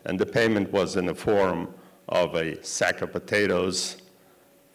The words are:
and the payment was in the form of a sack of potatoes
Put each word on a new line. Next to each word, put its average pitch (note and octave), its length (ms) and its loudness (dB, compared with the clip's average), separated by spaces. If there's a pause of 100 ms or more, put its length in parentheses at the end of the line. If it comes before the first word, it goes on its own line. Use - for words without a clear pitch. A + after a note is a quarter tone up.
and F#2 140 -4
the G2+ 80 2
payment A2 460 2
was F#2 240 2
in F2+ 100 0
the D#2+ 80 -2
form F#2 580 2 (360)
of F2 260 0
a E2 300 -4
sack - 380 -2
of F2+ 100 -8
potatoes F#2 840 0 (760)